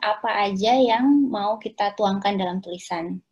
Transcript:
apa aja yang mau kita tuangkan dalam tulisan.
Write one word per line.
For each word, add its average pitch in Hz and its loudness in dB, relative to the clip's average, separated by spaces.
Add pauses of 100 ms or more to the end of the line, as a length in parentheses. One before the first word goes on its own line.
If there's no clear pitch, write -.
apa 208 0
aja 202 2
yang 262 4
mau 208 -2
kita 208 -4
tuangkan 202 0
dalam 185 -2
tulisan. 180 -8